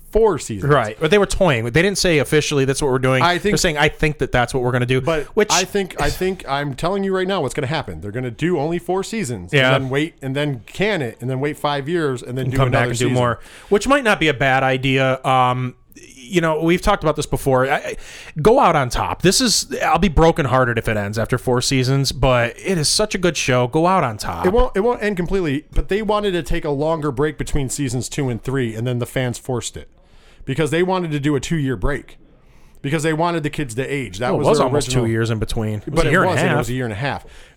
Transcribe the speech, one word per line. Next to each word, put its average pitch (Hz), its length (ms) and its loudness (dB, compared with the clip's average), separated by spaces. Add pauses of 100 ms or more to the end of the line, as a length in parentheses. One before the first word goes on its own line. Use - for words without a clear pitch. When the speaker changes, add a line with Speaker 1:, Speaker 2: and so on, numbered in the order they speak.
Speaker 1:
four 208 300 2
seasons. 117 340 -2
Speaker 2:
Right. 113 240 2
But 156 140 0
they 208 60 6
were 196 80 4
toying. 139 400 2
They 120 160 2
didn't 190 160 2
say 170 220 2
officially, 143 440 2
"That's 131 180 0
what 139 100 0
we're 127 80 2
doing." 131 220 2
Speaker 1:
I 175 180 2
think - 40 -16
Speaker 2:
They're 202 140 2
saying, 156 200 0
"I 147 120 4
think 151 300 -2
that 127 120 -4
that's 120 220 2
what 127 100 0
we're 123 80 0
gonna 123 140 0
do." 131 160 0
Speaker 1:
But 151 220 -2 (120)
Speaker 2:
Which 208 160 2
Speaker 1:
I 180 140 2
think, 196 360 -4
I 143 80 0
think, 185 380 -4
I'm 139 280 -4
telling 196 280 -2
you 190 100 -2
right 185 140 -2
now 196 140 -2
what's 127 120 -4
gonna 135 140 -4
happen. 123 320 -6
They're 101 120 -10
gonna 123 200 -6
do 165 260 -2
only 139 220 -2
four 185 240 -4
seasons 120 480 -6
Speaker 2:
Yeah. 131 240 4
Speaker 1:
and 135 80 0
then 131 80 -4
wait, 151 300 -2
and 131 120 -6
then 143 320 -4
can 196 360 -2
it, 117 180 -6
and 123 100 -8
then 131 120 -4
wait 151 160 -4
five 143 320 -4
years, 143 340 -2
and 123 140 -8
then 131 80 -4
Speaker 2:
And 127 80 -4
Speaker 1:
do 135 40 -2
Speaker 2:
come 131 140 2
back 131 120 2
Speaker 1:
another 123 80 -2
Speaker 2:
and 117 80 -4
do 127 80 2
Speaker 1:
season. 123 80 0
Speaker 2:
more, 120 240 0 (280)
which 202 180 2
might 277 200 2
not 208 160 4
be 156 80 4
a 143 40 2
bad 135 300 2
idea. 131 640 2
Um, 127 500 2 (560)
you 170 100 2
know, 156 220 0
we've 170 180 2
talked 202 220 2
about 156 120 2
this 143 100 -4
before. 131 440 2
I, 147 60 2
I, 523 220 -4 (440)
go 226 180 6
out 185 160 6
on 131 140 0
top. 92 320 -2
This 190 200 4
is, - 420 0
I'll 147 160 2
be 170 80 4
brokenhearted 131 680 4
if 110 100 -2
it 110 100 0
ends 104 220 -4
after 110 180 0
four 123 240 2
seasons, 135 500 2
but 123 460 2
it 180 200 -2
is 147 120 0
such 214 240 0
a 202 40 -2
good 175 200 0
show. 123 300 2
Go 156 200 2
out 185 160 2
on 113 140 -4
top. - 280 -6
Speaker 1:
It 185 80 2
won't, 247 220 2
it 190 40 0
won't 240 240 0
end 208 140 -2
completely, 175 540 -2
but 151 180 0
they 202 120 -2
wanted 208 300 -2
to 175 120 -2
take 170 220 -2
a 151 40 -4
longer 151 420 -2
break 147 260 -2
between 139 320 -2
seasons 123 400 -4
two 139 200 -4
and 113 120 -6
three, 127 340 -4
and 113 120 -4
then 123 120 -2
the 120 60 -4
fans 123 320 -4
forced - 400 -8
it 73 120 -18 (560)
because 143 260 -2
they 165 120 2
wanted 185 280 -2
to 147 80 -2
do 147 160 0
a 131 40 0
two-year 135 360 -2
break 131 420 -4 (640)
because 143 220 -2
they 160 100 2
wanted 165 300 -2
the 147 60 -2
kids 127 260 -6
to 131 80 -2
age. 131 340 -6
That 123 140 -2
Speaker 2:
Well, - 40 0
it 156 40 0
Speaker 1:
was 147 100 2
Speaker 2:
was - 80 4
Speaker 1:
their 160 80 2
Speaker 2:
almost 139 220 0
Speaker 1:
original 127 180 0
Speaker 2:
two 113 60 0
years 113 180 0
in 117 80 0
between. 107 420 -2
It - 120 -12
was 131 60 -2
Speaker 1:
But - 80 4
Speaker 2:
a - 40 2
Speaker 1:
it - 20 2
Speaker 2:
year 180 120 4
and 185 60 2
a - 40 0
Speaker 1:
was, 139 60 0
and 180 80 2
it - 20 2
Speaker 2:
half. 147 80 2
Speaker 1:
was 120 120 -2
a 123 40 -4
year 127 120 -4
and 113 80 -4
a 98 40 -8
half. 123 280 -6 (320)